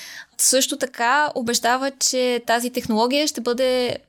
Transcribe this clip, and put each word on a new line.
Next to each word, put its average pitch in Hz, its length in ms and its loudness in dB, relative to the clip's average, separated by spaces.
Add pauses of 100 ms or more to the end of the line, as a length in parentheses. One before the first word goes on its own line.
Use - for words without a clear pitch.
(380)
Също 262 400 2
така 269 580 0
обещава, 247 640 0
че 247 480 0
тази 240 220 2
технология 247 580 0
ще 277 140 -4
бъде 247 560 0 (120)